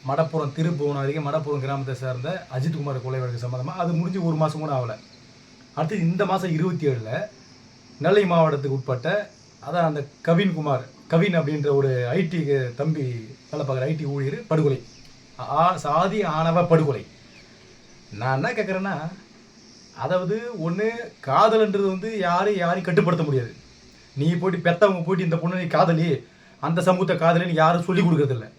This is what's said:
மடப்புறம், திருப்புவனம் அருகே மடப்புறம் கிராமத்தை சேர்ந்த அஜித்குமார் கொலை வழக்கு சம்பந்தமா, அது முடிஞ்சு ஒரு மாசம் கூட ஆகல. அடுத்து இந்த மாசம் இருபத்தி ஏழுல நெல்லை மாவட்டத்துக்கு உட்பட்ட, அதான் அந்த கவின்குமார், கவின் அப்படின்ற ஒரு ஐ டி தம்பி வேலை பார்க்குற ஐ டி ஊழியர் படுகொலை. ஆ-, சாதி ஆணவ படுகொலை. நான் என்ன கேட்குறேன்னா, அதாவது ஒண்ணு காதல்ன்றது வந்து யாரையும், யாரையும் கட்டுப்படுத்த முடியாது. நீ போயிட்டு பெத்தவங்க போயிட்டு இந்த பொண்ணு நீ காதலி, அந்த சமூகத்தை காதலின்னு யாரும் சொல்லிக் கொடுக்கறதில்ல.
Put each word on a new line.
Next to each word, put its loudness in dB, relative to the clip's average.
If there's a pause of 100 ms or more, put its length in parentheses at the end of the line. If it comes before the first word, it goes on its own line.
மடப்புறம், -2
திருப்புவனம் 0
அருகே -2
மடப்புறம் -2
கிராமத்தை -4
சேர்ந்த -6 (220)
அஜித்குமார் -4
கொலை -4
வழக்கு -6
சம்பந்தமா, -6
அது 0
முடிஞ்சு -2
ஒரு 0
மாசம் -2
கூட -4
ஆகல. -4 (800)
அடுத்து -2
இந்த 2
மாசம் 0
இருபத்தி 0
ஏழுல -2 (880)
நெல்லை 4
மாவட்டத்துக்கு 2
உட்பட்ட, -4 (560)
அதான் 0
அந்த -4 (220)
கவின்குமார், 2 (220)
கவின் 4
அப்படின்ற 0
ஒரு 4 (180)
ஐ 0
டி -2 (340)
தம்பி -2 (380)
வேலை -6
பார்க்குற -2
ஐ 0
டி -6
ஊழியர் -4 (100)
படுகொலை. 2 (600)
ஆ-, 2
சாதி 0
ஆணவ 2
படுகொலை. 2 (1080)
நான் -2
என்ன 0
கேட்குறேன்னா, -2 (1000)
அதாவது 0 (280)
ஒண்ணு 0 (360)
காதல்ன்றது 4
வந்து -4
யாரையும், 2
யாரையும் 0
கட்டுப்படுத்த 2
முடியாது. -2 (640)
நீ 0
போயிட்டு -2
பெத்தவங்க 2
போயிட்டு -2
இந்த 0
பொண்ணு -4
நீ -4
காதலி, 2 (540)
அந்த 0
சமூகத்தை 2
காதலின்னு 2
யாரும் 4
சொல்லிக் 2
கொடுக்கறதில்ல. 2 (140)